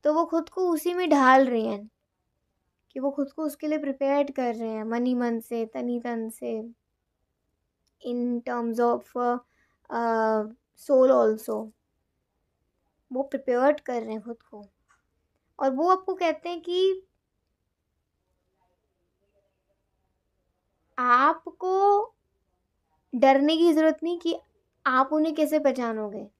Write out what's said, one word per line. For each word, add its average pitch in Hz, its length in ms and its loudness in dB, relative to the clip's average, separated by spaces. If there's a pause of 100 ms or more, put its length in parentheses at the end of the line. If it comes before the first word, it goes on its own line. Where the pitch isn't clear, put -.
तो 302 100 2
वो 330 100 2
खुद 330 240 -4
को 370 220 -2
उसी 349 240 -2
में 359 160 -2
ढाल 269 360 6
रहे 233 160 -2
हैं 214 280 -6 (1000)
कि 269 100 -10
वो 277 100 0
खुद 277 220 -6
को 311 100 -8
उसके 302 240 -6
लिए 302 120 -2
प्रिपेयर्ड 285 540 -2
कर 240 220 -4
रहे 226 140 -8
हैं, 220 160 -8
मनी 240 300 -2
मन 240 260 -2
से, 226 260 -6
तनी 240 340 -6
तन 226 300 -6
से, 226 320 -8 (1400)
in 240 420 -4
terms 233 320 -4
of, 233 200 2
uh, 240 380 -4 (540)
uh, 220 600 0 (380)
soul 262 200 6
also, 220 600 0 (1400)
वो 254 100 -4
प्रिपेयर्ड 269 580 0
कर 240 220 -6
रहे 220 100 -10
हैं 220 100 -8
खुद 233 200 -16
को। 202 260 -20 (920)
और 269 120 0
वो 294 180 -2
आपको 370 260 0
कहते 330 340 -4
हैं 349 120 -8
कि 370 460 -2 (4000)
आपको 349 1080 2 (1080)
डरने 269 420 4
की 330 160 6
ज़रूरत 311 300 2
नहीं 339 160 -4
कि 339 220 -4 (460)
आप 269 260 2
उन्हें 311 220 0
कैसे 302 240 0
पहचानोगे 226 800 -4